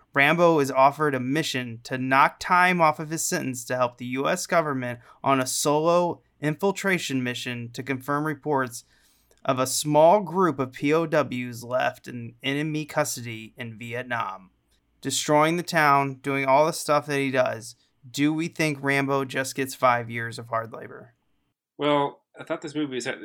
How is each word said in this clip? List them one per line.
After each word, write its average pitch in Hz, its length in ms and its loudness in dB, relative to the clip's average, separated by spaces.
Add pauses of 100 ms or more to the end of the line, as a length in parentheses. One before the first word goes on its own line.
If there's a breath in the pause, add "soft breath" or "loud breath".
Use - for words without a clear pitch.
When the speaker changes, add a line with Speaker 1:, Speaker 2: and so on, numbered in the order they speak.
(140)
Speaker 1:
Rambo 160 460 6
is 135 120 2
offered 139 440 4
a 127 40 0
mission 123 640 -4
to 127 140 -6
knock 135 420 4
time 180 400 4
off 156 200 4
of 156 100 -10
his 160 160 -4
sentence 131 400 -4
to 127 100 -4
help 123 220 0
the 123 80 -12
U 131 240 -2
S 180 160 -2
government 131 540 -2 (240 soft breath)
on 135 180 2
a 127 60 -4
solo 165 720 2 (180)
infiltration 156 840 -2
mission 120 500 -6
to 135 100 -10
confirm 135 420 -4
reports 143 600 -4 (580)
of 135 160 0
a 127 80 0
small 160 540 4
group 170 380 0
of 123 140 -4
P 143 200 0
O 165 120 2
Ws 123 580 -4
left 127 440 -4
in 120 360 -12
enemy 151 420 -2
custody 117 720 -6
in 117 200 -12
Vietnam. 117 760 -8 (500)
Destroying 151 560 2
the 175 60 -4
town, 139 600 2
doing 139 220 -2
all 139 200 6
the 165 60 0
stuff 151 360 0
that 143 120 0
he 139 100 0
does, 120 460 -2 (340)
do 143 240 0
we 156 140 -2
think 156 340 -2
Rambo 139 440 0
just 131 280 -4
gets 131 220 -4
five 120 340 2
years 117 300 -8
of 117 80 -14
hard 113 240 -4
labor? 117 420 -16 (640)
Speaker 2:
Well, 143 440 0 (180)
I 143 60 -16
thought 165 160 -4
this 151 120 -10
movie 147 220 -2
was 120 80 -4
set 127 220 -6